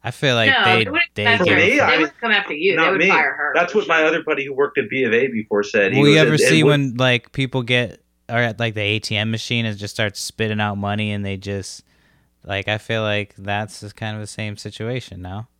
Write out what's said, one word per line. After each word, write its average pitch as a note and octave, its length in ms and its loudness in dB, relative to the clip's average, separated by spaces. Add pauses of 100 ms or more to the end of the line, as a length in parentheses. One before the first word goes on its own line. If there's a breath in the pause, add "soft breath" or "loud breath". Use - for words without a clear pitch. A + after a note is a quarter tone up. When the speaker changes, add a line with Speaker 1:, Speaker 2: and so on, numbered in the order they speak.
Speaker 1:
I A#2+ 80 -8
feel C3 240 0
like A2+ 160 4
Speaker 2:
No, A#3 140 4
Speaker 1:
they, A2 200 4
Speaker 2:
they G2 60 -4
wouldn't E4+ 240 -2
Speaker 1:
they G#3 100 -4
Speaker 2:
come A#3 100 4
after G3 100 0
Speaker 1:
give D#3+ 100 4
Speaker 3:
For D3+ 60 4
me, E3+ 100 4
Speaker 2:
you. C4+ 60 2
They C#4+ 40 4
Speaker 3:
I, F#3+ 180 2
Speaker 2:
wouldn't D#3 220 -2
come A3+ 120 0
after F#3+ 220 -2
you. F3 180 0
They D#3+ 40 0
Speaker 3:
not D#3+ 160 2
Speaker 2:
would F3 80 0
Speaker 3:
me. F#3 80 4
Speaker 2:
fire D#3 260 2
her, D3 200 -4
Speaker 3:
That's F3 180 2
Speaker 2:
for G#3+ 60 2
Speaker 3:
what F#3 100 -2
my E3 100 2
Speaker 2:
sure. D#3 80 4
Speaker 3:
other D#3+ 160 0
buddy C#3+ 240 -4
who C#3 80 -8
worked C#3 240 0
at A2+ 100 -2
B C3 160 -2
of A2 80 2
A A#2+ 160 4
before G#2+ 340 -2
said. G2+ 300 2
He C3 80 4
Speaker 1:
Will C#3+ 80 6
you D3 80 8
Speaker 3:
goes, D#3 100 6
Speaker 1:
ever D#3 80 2
Speaker 3:
"It, D3 60 2
it - 80 4
Speaker 1:
see D#3 160 6
Speaker 3:
would" D3 60 6
Speaker 1:
when, C#3 260 0
like, B2 360 0
people C3 300 -2
get, B2 400 -2 (280)
are A#2 80 0
at, A#2 200 -2
like, A2+ 160 -2
the G#2+ 60 -6
A G#2 180 0
T G#2+ 180 -4
M G#2+ 140 0
machine A#2 360 -2
and G#2 100 -4
just G2+ 180 -10
start G#2+ 220 -4
spitting G#2+ 440 -4
out G#2 180 -2
money G#2 340 -2
and G2+ 140 -6
they G2 100 -4
just, G2 460 -8 (640)
like, G2 240 -6
I G#2+ 100 -2
feel A2+ 240 -4
like G#2 340 -4
that's G2+ 440 -6
just G#2 160 -14
kind G#2+ 200 -8
of G#2+ 60 -10
the G#2 40 -10
same G#2+ 300 -8
situation, A2 640 -10
no? F#2+ 260 -10 (140)